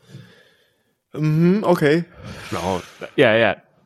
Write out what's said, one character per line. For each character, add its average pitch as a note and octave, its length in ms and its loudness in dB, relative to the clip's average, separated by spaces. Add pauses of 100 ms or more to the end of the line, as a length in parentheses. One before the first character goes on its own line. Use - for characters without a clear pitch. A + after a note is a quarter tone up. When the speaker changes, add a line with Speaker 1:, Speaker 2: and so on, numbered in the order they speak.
(1120)
Speaker 1:
嗯 E3 480 2
哼， - 80 -2
OK。 E3+ 340 2 (480)
Speaker 2:
然 F2+ 100 -6
后， F2+ 200 -4 (340)
yeah, A2+ 260 4
yeah。 G2+ 240 -2 (200)